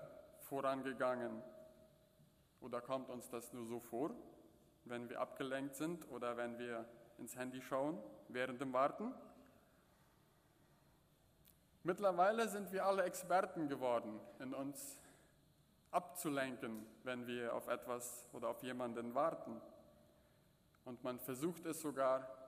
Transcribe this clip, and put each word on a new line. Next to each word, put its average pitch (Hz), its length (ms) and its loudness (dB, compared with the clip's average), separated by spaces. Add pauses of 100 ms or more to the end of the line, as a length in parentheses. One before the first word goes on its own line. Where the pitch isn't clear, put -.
(420)
vorangegangen 127 1000 0 (1160)
oder 120 200 -4
kommt 131 300 -2
uns 120 180 -6
das 117 240 -6
nur 120 140 -6
so 117 140 -2
vor, 135 320 0 (720)
wenn 120 240 -4
wir 117 120 -2
abgelenkt 135 540 -2
sind 165 380 -2
oder 120 240 -2
wenn 117 240 -2
wir 120 240 -2 (340)
ins 123 180 -8
Handy 127 240 -4
schauen 143 400 2 (280)
während 127 320 0
dem 135 120 -2
Warten? 147 400 4 (2750)
Mittlerweile 196 680 6
sind 190 240 -2
wir 185 140 2
alle 196 160 6
Experten 180 680 4
geworden, 120 520 2 (180)
in 131 160 -4
uns 139 480 -6 (880)
abzulenken, 131 960 0 (160)
wenn 123 240 -2
wir 120 280 0
auf 117 140 -2
etwas 123 640 -2
oder 117 160 -2
auf 117 140 -2
jemanden 120 520 -2
warten. 139 460 0 (1300)
Und 123 180 -8
man 123 140 0
versucht 147 480 -2
es 151 140 -2
sogar 131 460 4 (220)